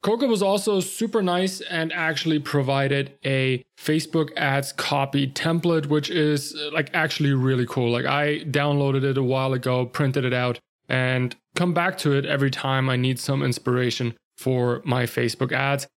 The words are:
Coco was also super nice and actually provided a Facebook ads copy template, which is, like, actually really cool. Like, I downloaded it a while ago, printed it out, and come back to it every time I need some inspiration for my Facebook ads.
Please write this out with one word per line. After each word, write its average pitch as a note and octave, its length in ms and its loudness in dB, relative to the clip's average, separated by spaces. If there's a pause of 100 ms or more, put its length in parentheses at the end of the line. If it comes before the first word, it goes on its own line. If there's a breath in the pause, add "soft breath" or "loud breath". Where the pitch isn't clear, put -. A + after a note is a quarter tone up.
Coco A#3 240 2
was A3 160 2
also G3 360 2
super A3 440 -2
nice F#3 400 0
and D#3+ 300 -4
actually D#3+ 460 0
provided C#3 760 0 (100)
a C3 400 0 (120)
Facebook D#3 600 0
ads C#3 360 0
copy C#3 540 0
template, D#3+ 600 0
which D3 240 0
is, D3+ 440 0 (180)
like, C#3+ 200 -2
actually D#3 400 2
really C3 340 2
cool. A#2+ 240 0
Like, A#2+ 140 0
I D3 400 0
downloaded C#3+ 600 0
it C3+ 120 0
a C#3 60 0
while C3 320 0
ago, B2+ 320 0
printed C3+ 400 0
it B2+ 80 0
out, B2 260 0 (260)
and B2+ 480 0 (220)
come F3 160 2
back F3+ 260 0
to D3 140 2
it C#3 140 2
every C#3 240 0
time C3 400 0
I B2+ 60 0
need B2+ 220 0
some C#3 240 -2
inspiration B2 720 -2 (220)
for B2 480 0
my B2 200 0
Facebook A#2+ 460 -2
ads. C#3 380 0 (120)